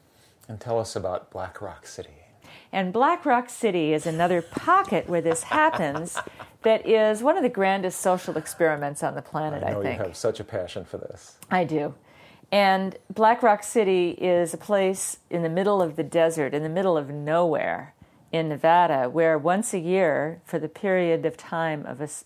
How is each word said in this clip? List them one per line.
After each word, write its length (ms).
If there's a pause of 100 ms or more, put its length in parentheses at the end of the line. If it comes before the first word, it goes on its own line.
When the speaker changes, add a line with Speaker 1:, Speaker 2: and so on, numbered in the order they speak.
(480)
Speaker 1:
And 120
tell 200
us 160
about 360
Black 300
Rock 240
City. 240 (640)
Speaker 2:
And 180
Black 340
Rock 240
City 440
is 120
another 360
pocket 680
where 140
this 220
happens 720 (240)
Speaker 1:
<laughs> 220
Speaker 2:
that 220
is 380
one 140
of 60
the 60
grandest 520
social 360
experiments 640
on 140
the 60
planet, 420
Speaker 1:
I 80
know 80
Speaker 2:
I 40
think. 160
Speaker 1:
you 60
have 120
such 220
a 40
passion 400
for 140
this. 400 (120)
Speaker 2:
I 140
do. 300 (580)
And 460 (120)
Black 320
Rock 220
City 480
is 420
a 40
place 600 (100)
in 120
the 80
middle 320
of 140
the 80
desert, 500
in 100
the 60
middle 280
of 120
nowhere 840 (400)
in 160
Nevada, 600
where 280
once 360
a 60
year, 640
for 160
the 80
period 580
of 120
time 480
of, 160
a 40
s-, 200